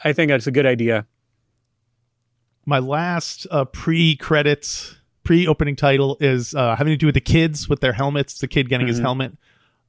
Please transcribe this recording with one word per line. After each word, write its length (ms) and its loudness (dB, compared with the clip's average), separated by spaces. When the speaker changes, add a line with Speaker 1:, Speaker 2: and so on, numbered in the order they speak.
Speaker 1:
I 100 2
think 160 0
that's 180 0
a 40 -4
good 140 4
idea. 400 0
Speaker 2:
My 140 0
last, 720 -4
uh, 140 0
pre-credits, 1300 0
pre-opening 520 2
title 440 2
is, 360 0
uh, 200 0
having 160 0
to 60 2
do 100 0
with 80 2
the 60 0
kids 480 0
with 120 0
their 120 0
helmets, 460 -4
the 80 -6
kid 220 0
getting 180 0
his 100 0
Speaker 1:
Mm-hmm. 80 -2
Speaker 2:
helmet. 320 -4